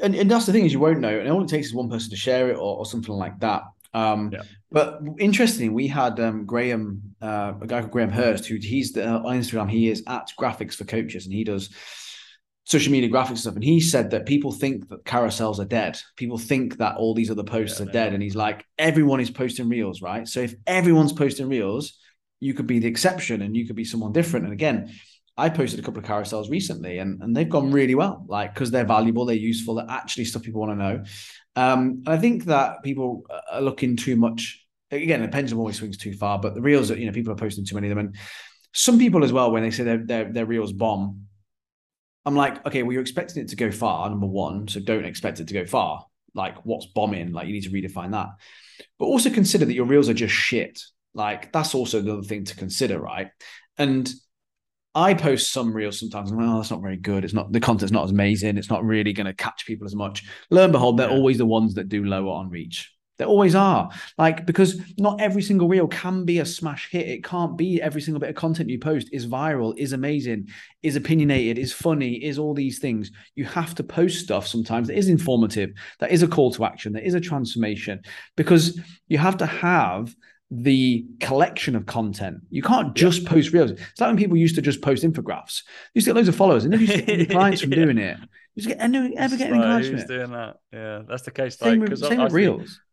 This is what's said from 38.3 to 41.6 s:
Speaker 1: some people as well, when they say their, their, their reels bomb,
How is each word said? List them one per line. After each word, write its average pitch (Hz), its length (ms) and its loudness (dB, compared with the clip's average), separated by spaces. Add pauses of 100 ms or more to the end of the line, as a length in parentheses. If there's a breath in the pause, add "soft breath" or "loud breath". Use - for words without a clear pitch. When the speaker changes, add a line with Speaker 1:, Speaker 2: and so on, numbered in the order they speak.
Speaker 1:
some 240 240 6
people 180 260 6
as 123 80 4
well, 123 200 4
when 113 100 2
they 113 80 0
say 120 140 -4
their, 113 200 0
their, 110 280 -4
their 113 140 -2
reels 110 280 -2
bomb, 101 540 -4 (960)